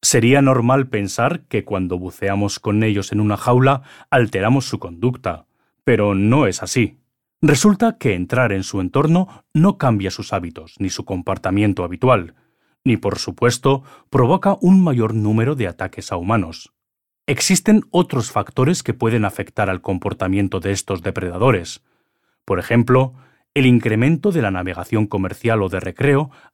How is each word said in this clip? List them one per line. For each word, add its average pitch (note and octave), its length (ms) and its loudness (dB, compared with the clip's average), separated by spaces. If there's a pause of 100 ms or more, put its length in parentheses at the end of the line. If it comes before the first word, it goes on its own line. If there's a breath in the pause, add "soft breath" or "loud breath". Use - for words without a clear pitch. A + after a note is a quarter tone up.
Sería B2 380 4
normal C3 480 2
pensar A#2 600 -4
que G#2 160 -4
cuando F#2 340 -4
buceamos G2 640 -4
con G#2+ 240 0
ellos G2+ 260 -2
en G#2+ 100 -2
una G#2 160 0
jaula, C3 460 2 (260 loud breath)
alteramos B2 580 0
su G2+ 120 -6
conducta, E2+ 680 -6 (360)
pero G#2 320 2
no A2 320 2
es - 160 -4
así. - 380 -4 (420)
Resulta G3+ 560 2
que A2 160 -2
entrar G#2+ 380 0
en F#2+ 100 -2
su G2 180 -6
entorno D#3 720 0
no G3 260 2
cambia G2+ 320 0
sus - 220 -10
hábitos E2+ 460 -8
ni F#2+ 120 -4
su - 140 -8
comportamiento F#2+ 800 -2
habitual, F2+ 520 0 (500)
ni, A#2 120 2
por G2 220 -4
supuesto, C3 640 0 (260 loud breath)
provoca F3 520 2
un F#3 200 6
mayor A#2 320 2
número A2 440 0
de A2 100 -2
ataques F#2 460 -10
a F#2+ 40 -2
humanos. F2+ 560 -4 (540)
Existen F#3+ 640 2
otros - 400 0
factores B2+ 540 -2
que A2+ 100 -4
pueden A2+ 300 0
afectar G2+ 440 -4
al F#2 140 -4
comportamiento F#2+ 800 -4
de G2 100 -4
estos F#2+ 320 -6
depredadores. F#2 800 -2 (600)
Por F2+ 160 -2
ejemplo, B2 540 2 (420 soft breath)
el C3+ 80 2
incremento B2 680 2
de D#3+ 100 0
la G2+ 80 -2
navegación F#2 560 -4
comercial G#2 560 -2
o F#2 80 -4
de F2+ 100 -6
recreo C#3 500 0 (240 soft breath)